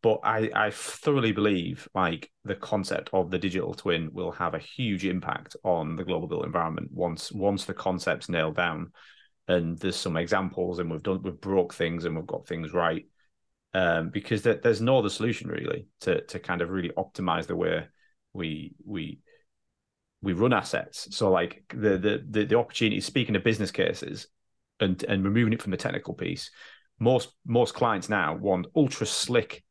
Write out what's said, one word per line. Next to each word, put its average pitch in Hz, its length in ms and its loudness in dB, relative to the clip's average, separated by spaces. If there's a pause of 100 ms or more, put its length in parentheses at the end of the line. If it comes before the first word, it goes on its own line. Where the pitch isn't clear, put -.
But 110 240 4
I, 110 280 2
I 107 180 2
thoroughly 131 600 0
believe, 92 640 0
like, 85 340 0 (140)
the 98 120 -4
concept - 580 -4
of 92 180 2
the 92 80 -2
digital 92 340 -2
twin 82 380 -2
will 87 220 -6
have 87 200 -2
a - 60 -4
huge 98 460 -4
impact - 580 -4
on 82 320 0
the 90 80 -6
global 87 240 -2
built 80 180 -2
environment 80 460 -2
once, 87 400 -4
once 101 320 0
the 95 100 -6
concept's - 540 -2
nailed 80 300 0
down. 85 340 -2 (560)
And 85 320 2
there's 92 160 -2
some 80 220 -2
examples, 90 640 0
and 85 120 -2
we've 80 100 -6
done, 95 220 0
we've 87 160 -6
broke 95 340 2
things 85 300 -2
and 82 140 -2
we've 78 100 -8
got - 180 -6
things 80 280 -6
right, 85 320 0 (680)
um, 85 360 2
because 101 320 -2
there, 113 140 4
there's 110 260 4
no 131 180 6
other 104 80 2
solution - 420 -2
really - 380 -4 (140)
to, 87 240 2
to - 120 -10
kind 87 240 -2
of 85 80 0
really 90 280 -2
optimize 87 500 -2
the 87 80 -2
way 85 320 0 (460)
we, 78 400 -8 (120)
we, 82 360 -8 (1000)
we 98 120 0
run 110 180 4
assets. - 640 -2
So, 98 160 2
like, 87 380 0
the, 107 280 2
the, 107 320 0
the, 104 160 2
the 110 120 4
opportunity, 110 420 0
speaking 113 380 0
of 92 80 0
business 107 260 2
cases - 560 -2 (540)
and, 95 240 0
and 95 180 0
removing 110 300 4
it 110 80 -2
from 95 100 -4
the 90 60 -2
technical - 360 -4
piece, - 380 -6 (480)
most, 120 300 4 (180)
most 117 260 4
clients 110 360 0
now 85 260 2
want 90 400 0
ultra 135 300 2
slick - 640 0